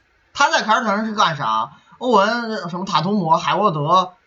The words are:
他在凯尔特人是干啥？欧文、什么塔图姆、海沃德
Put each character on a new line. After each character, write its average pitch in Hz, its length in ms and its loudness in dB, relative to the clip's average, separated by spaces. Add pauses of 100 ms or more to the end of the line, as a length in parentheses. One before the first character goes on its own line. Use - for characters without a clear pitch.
(340)
他 311 160 2
在 277 140 0
凯 214 100 0
尔 240 100 0
特 202 120 0
人 220 100 -4
是 220 80 -6
干 180 220 0
啥？ 113 420 -4 (200)
欧 247 140 -2
文、 214 580 0
什 175 80 -8
么 190 80 -6
塔 165 160 0
图 185 100 -2
姆、 180 200 0
海 165 240 2
沃 202 160 2
德 165 420 0 (140)